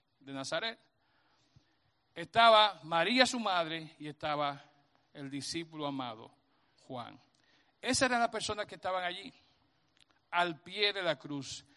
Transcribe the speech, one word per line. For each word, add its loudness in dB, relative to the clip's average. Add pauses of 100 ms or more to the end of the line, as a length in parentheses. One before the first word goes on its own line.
(200)
de -16
Nazaret. -6 (1300)
Estaba 6
María, 4
su -2
madre, -2
y -12
estaba -4 (500)
el -12
discípulo -8
amado, -8 (560)
Juan. -12 (600)
Esa 0
era 2
la 0
persona -6
que -16
estaban -4
allí, -8 (1000)
al 0
pie 0
de -6
la 2
cruz, -10 (120)